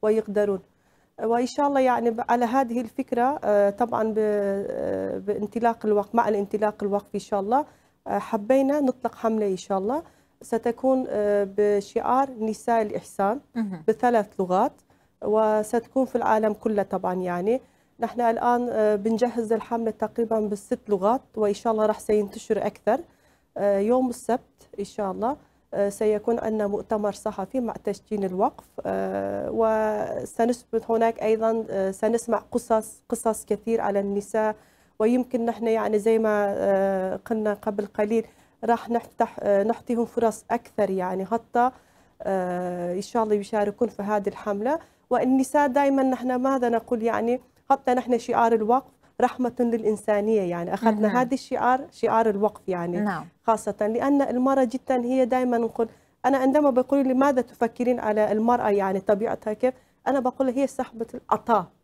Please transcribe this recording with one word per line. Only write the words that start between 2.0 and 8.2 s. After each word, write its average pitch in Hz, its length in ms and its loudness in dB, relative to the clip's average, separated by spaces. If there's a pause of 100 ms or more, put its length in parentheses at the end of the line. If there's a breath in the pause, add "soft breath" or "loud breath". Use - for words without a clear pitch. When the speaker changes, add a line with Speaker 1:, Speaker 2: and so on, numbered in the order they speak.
Speaker 1:
ب-، 226 180 -4
على 240 160 2
هذه 240 360 0
الفكرة، 254 640 -2
آه، 202 260 4
طبعًا 226 320 0
ب-، 220 160 -2
آه، 202 1000 -2
بانطلاق 214 680 -2
الوقت، 208 280 0
مع 233 140 2
الانطلاق 208 540 -2
الوقت 202 320 -4
إن 202 60 -4
شاء 202 200 -4
الله، 233 240 0 (420 soft breath)
آه، 202 120 -2
حبينا 262 640 0